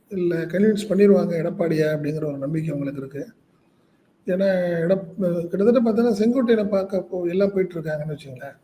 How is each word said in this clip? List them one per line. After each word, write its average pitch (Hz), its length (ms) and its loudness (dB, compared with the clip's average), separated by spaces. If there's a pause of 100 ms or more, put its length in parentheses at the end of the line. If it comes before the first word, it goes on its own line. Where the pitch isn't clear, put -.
இல்ல, 175 260 -2
கன்வின்ஸ் 185 540 0
பண்ணிருவாங்க 185 480 4
எடப்பாடியை 160 500 0
அப்படிங்கிற 151 360 -2
ஒரு 147 140 -6
நம்பிக்கை 156 360 -4
அவங்களுக்கு 139 280 -6
இருக்கு. 139 260 -12 (1000)
ஏன்னா, 190 220 0 (300)
எடப்-, 175 680 -2
கிட்டத்தட்ட 220 340 4
பார்த்தோன்னா, 233 320 2
செங்கோட்டையனை 226 560 2
பார்க்க 196 420 -2
போ-, 175 180 -4
எல்லாம் 196 240 2
போயிட்டு 185 220 -2
இருக்காங்கன்னு 156 400 -6
வச்சுக்கோங்களேன். 135 480 -16